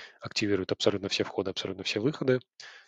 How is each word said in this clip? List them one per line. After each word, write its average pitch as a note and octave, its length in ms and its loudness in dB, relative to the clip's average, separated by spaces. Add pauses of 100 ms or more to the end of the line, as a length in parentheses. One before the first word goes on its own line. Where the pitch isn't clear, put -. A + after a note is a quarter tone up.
(200)
активирует G2+ 520 0
абсолютно G2+ 380 2
все - 140 2
входы, F#2+ 260 -2
абсолютно F#2+ 340 -6
все - 160 -2
выходы, C3 400 2 (480)